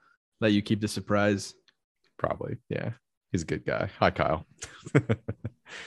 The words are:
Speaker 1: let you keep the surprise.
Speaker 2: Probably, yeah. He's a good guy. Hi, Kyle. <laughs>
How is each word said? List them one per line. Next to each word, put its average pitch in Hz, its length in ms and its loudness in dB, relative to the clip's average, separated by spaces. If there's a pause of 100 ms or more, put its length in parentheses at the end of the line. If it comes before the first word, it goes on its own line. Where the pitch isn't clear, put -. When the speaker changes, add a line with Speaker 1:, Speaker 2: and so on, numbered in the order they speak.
(420)
Speaker 1:
let 110 100 4
you 104 100 4
keep 104 200 0
the 107 60 0
surprise. 104 680 0 (640)
Speaker 2:
Probably, - 380 -4 (120)
yeah. - 220 -4 (400)
He's 90 100 0
a 80 40 -6
good 73 200 -6
guy. 60 320 -2
Hi, 92 140 4
Kyle. 76 340 0 (480)
<laughs> 143 140 4 (800)